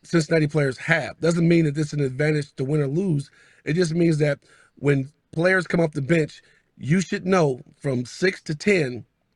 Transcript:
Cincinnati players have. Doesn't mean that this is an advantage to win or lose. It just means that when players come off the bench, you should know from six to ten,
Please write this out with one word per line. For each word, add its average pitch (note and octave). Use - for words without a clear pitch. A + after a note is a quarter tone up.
Cincinnati D#3+
players C#3+
have. D3
Doesn't E3
mean E3+
that C#3+
this D3+
is -
an D3
advantage C#3+
to C3+
win D3
or C#3
lose. D3+
It D3
just E3
means E3+
that D3
when C#3
players F3+
come F3
off E3
the D3+
bench, D#3
you E3
should F#3
know D#3+
from B2+
six -
to D#3
ten, C#3+